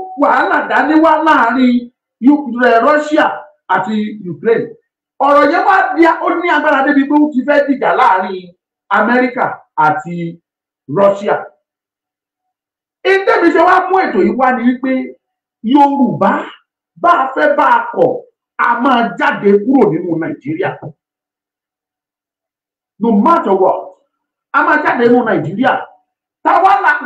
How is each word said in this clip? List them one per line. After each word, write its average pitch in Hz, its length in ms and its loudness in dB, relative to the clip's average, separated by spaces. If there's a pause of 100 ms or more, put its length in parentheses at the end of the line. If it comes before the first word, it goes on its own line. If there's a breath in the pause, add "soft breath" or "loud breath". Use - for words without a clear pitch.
(140)
wàhálà 294 540 0
dání 254 280 0
wá 320 220 4
láàrin 247 760 0 (300)
U-, 294 280 2 (100)
eh, 240 220 4
Russia 302 440 2 (380)
àti 214 580 -4
Ukraine. 175 460 -2 (520)
Ọ̀rọ̀ 285 260 2
yẹn 339 200 0
wá 392 100 2 (160)
di 320 120 0
a-, 330 160 2
ó 320 120 -4
ní 339 180 -2
agbára 294 340 0
débi 277 220 2
pé 285 80 -2
ó 302 160 2
ti 254 120 -4
fẹ́ 285 220 0
dìjà 233 280 -2
láàrin 190 600 -2 (400)
Amẹ́ríkà 240 540 0 (280)
àti 165 680 -4 (500)
Russia. 196 460 0 (1700)
Ìtẹ́mi 392 440 2
ṣe 320 100 2
wá 359 220 4
mú 370 160 -2
ètò 339 220 0
yìí - 160 0
wá 254 140 0
ni 233 140 -2
wípé 254 280 0 (720)
Yorùbá, 247 680 2 (680)
bá 339 140 2
a 262 200 0
fẹ́ 294 240 0
bá 294 100 0
a 240 220 2
kọ̀, - 240 0 (480)
a 226 80 0 (100)
máa 247 240 0 (140)
jáde 285 420 -2
kúrò 247 280 2
nínú 165 300 -2
Nàìjíríà. 156 560 -6 (2250)
No 226 120 0
matter 254 420 2
what, 370 240 2 (760)
a 277 80 0
máa 311 160 2
jáde 285 220 -2
nínú 233 240 4
Nàìjíríà. 208 500 -2 (720)
Táwa 359 300 4
la, 349 160 0 (140)